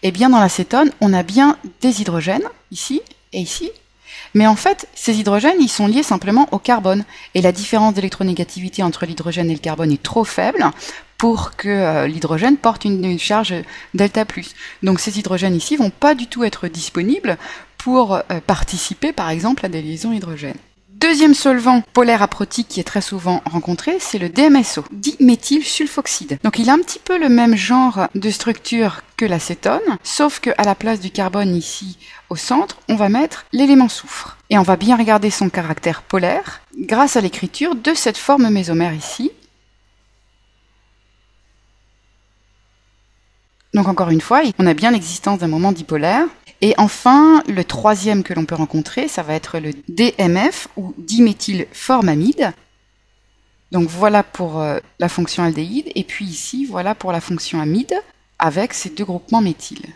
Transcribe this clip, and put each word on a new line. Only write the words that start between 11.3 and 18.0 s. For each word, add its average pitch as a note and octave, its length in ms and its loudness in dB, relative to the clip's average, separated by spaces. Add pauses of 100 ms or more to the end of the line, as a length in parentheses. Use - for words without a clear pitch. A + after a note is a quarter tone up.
que, G3 140 -6
euh, D#3+ 360 0
l'hydrogène E3 520 0
porte A3+ 260 -2
une, G3 220 0
une F3+ 120 -2
charge G#3 360 -2 (400)
delta G3+ 320 0
plus. - 280 -14 (280)
Donc F#3 180 0
ces G#3 180 -4
hydrogènes F#3 380 -2
ici C#4 200 -2
vont A#3 120 2
pas D4 260 2
du A#3+ 120 -6
tout A#3+ 180 -4
être G3+ 240 -6
disponibles F#3 680 -4 (400)
pour, B3 380 0